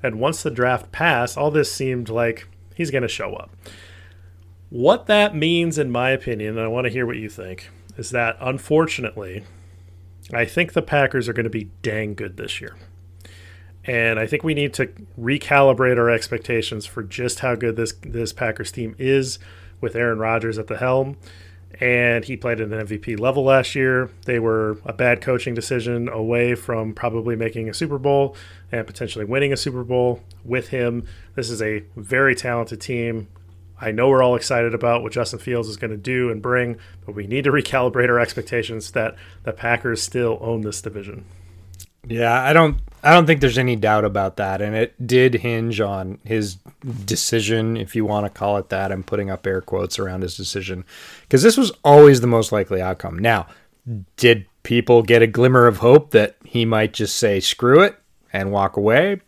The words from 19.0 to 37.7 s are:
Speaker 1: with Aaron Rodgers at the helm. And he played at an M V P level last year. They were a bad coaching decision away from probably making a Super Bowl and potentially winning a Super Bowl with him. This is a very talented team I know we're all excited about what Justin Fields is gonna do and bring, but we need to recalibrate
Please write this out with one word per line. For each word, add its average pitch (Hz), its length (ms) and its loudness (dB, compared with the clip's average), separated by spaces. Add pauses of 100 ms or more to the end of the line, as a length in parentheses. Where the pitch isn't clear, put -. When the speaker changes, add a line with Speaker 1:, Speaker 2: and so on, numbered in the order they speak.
Speaker 1:
with 120 140 -6
Aaron 117 240 -2
Rodgers 113 400 -2
at 110 100 -10
the 107 100 -8
helm. 131 380 -2 (640)
And 120 440 2
he 127 120 -10
played 117 240 -4
at 110 80 -4
an 110 100 -6
M 107 80 -8
V 104 120 -8
P 110 180 -8
level 131 280 0
last 135 300 4
year. 131 360 0 (160)
They 123 120 -2
were 110 460 -2
a 117 80 -8
bad 120 300 0
coaching 123 320 -2
decision 120 520 -4
away 120 480 -2
from 110 380 -6
probably 113 420 -4
making 113 340 -6
a 107 60 -12
Super 143 240 -6
Bowl 139 380 0 (340)
and 117 160 -4
potentially 110 380 -10
winning 135 300 0
a - 20 -4
Super 127 260 -6
Bowl 123 400 -2 (220)
with 123 240 -4
him. 120 380 -4 (280)
This 117 140 -6
is 113 140 -6
a 107 200 -4 (140)
very 127 380 2
talented 117 460 -6
team 117 480 -6 (520)
I 113 100 -4
know 120 200 4
we're 131 120 6
all 123 140 4
excited 120 380 -2
about 117 280 0
what 110 80 -6
Justin 113 300 -4
Fields 120 260 -4
is 107 100 -12
gonna 110 200 -8
do 123 340 -2
and 110 100 -6
bring, 123 360 -2 (280)
but 101 120 -12
we 101 100 -10
need 127 180 -4
to 139 60 4
recalibrate 123 600 0